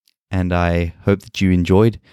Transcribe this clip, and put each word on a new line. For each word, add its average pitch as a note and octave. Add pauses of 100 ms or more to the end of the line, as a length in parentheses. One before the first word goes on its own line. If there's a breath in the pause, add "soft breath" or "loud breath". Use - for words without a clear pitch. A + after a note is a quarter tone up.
(300)
And F2+
I E2+ (100)
hope G2
that -
you F#2
enjoyed F#2 (140 soft breath)